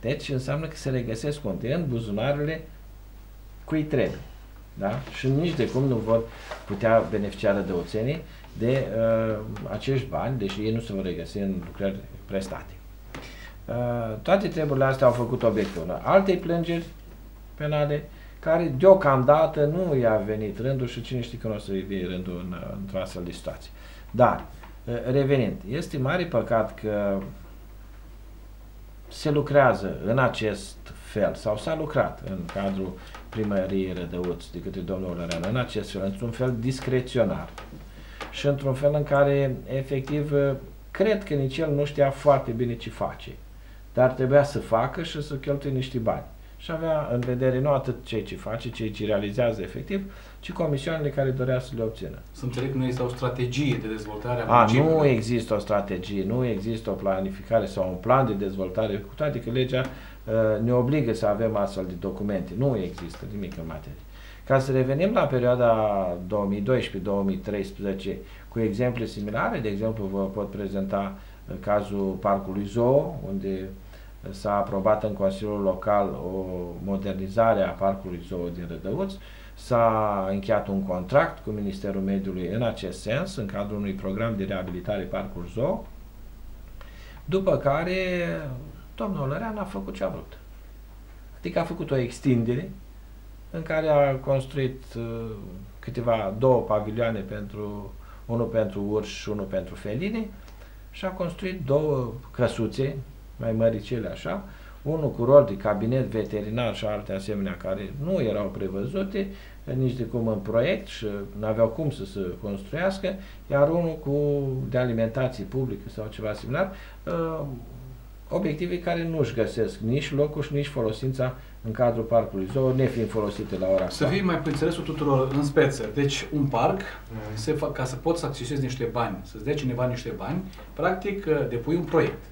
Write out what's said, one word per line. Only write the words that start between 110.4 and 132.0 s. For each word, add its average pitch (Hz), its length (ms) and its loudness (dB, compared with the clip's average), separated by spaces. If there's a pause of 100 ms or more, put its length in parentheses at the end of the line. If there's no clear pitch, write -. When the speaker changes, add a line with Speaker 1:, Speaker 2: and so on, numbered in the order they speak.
Speaker 1:
și - 200 -8 (320)
n-aveau 107 300 4
cum 151 220 0
să - 140 -6
se 98 160 -6 (220)
construiască, 175 720 -2 (360)
iar 143 200 6
unul 165 340 0
cu, 143 380 2 (280)
de 127 80 2
alimentație 120 640 0
publică 123 500 -4
sau 107 160 -6
ceva 107 220 -4
similar, 160 380 -2 (360)
uh, 165 340 -2 (880)
obiective 175 520 0
care 170 280 0
nu-și 156 260 2
găsesc 107 440 0
nici 120 340 0
locul 147 300 2
și 143 120 -4
nici 143 120 2
folosința 127 680 0 (300)
în 113 80 -2
cadrul 113 320 4
Parcului 98 480 2
Zoo, 131 200 4
nefiind 120 360 4
folosite 104 500 -2
la 92 80 0
ora 95 100 6 (120)
Speaker 2:
Să - 160 0
Speaker 1:
actuală. 131 100 4
Speaker 2:
fii 196 80 2
mai 175 160 2
pe - 100 -2
înțelesul 156 360 0
tuturor 139 500 2
în 143 100 4
speță. 143 400 4 (100)
Deci, 139 380 2
un 143 140 2
parc, 117 340 4
Speaker 1:
Mhm. - 560 -10
Speaker 2:
se 151 160 0
fa-, 147 200 0
ca 131 120 -2
să 127 120 -4
poți 165 240 2
să 147 60 -4
accesezi 135 360 -2
niște 123 300 -2
bani, 107 300 0
să-ți 107 220 -12
dea 143 100 2
cineva 127 320 0
niște 120 300 -2
bani, 160 260 -4 (300)
practic, 190 540 -2
uh, 143 220 2
depui 120 280 0
un 175 80 2
proiect. - 480 2